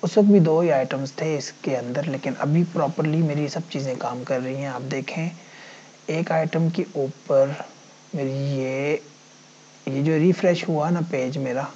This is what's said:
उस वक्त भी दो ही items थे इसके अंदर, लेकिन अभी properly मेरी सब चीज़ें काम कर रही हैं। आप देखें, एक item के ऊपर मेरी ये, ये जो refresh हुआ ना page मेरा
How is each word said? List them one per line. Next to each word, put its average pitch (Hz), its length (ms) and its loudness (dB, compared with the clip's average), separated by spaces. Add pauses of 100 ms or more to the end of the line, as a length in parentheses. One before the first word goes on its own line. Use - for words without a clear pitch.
उस 185 160 0
वक्त 208 100 8
भी 202 120 10
दो 160 200 6
ही 170 100 2
items 135 500 0
थे 160 160 -2
इसके - 380 -6
अंदर, 127 320 -4
लेकिन 135 300 -4
अभी 151 260 2 (100)
properly 156 500 0
मेरी 147 260 0
सब 165 200 -8
चीज़ें 135 300 -4
काम 120 260 -6
कर 131 160 -2
रही 131 140 -6
हैं। 139 140 -6
आप 127 140 -8 (100)
देखें, - 380 -4 (800)
एक 165 220 -2
item 160 380 0
के 170 160 -4 (100)
ऊपर 139 600 0 (580)
मेरी 135 240 -2 (180)
ये, 135 460 -2 (840)
ये 135 160 -2
जो 160 160 2
refresh 175 500 4
हुआ 156 220 0
ना 175 100 0 (100)
page 127 280 -4
मेरा 131 240 -4 (140)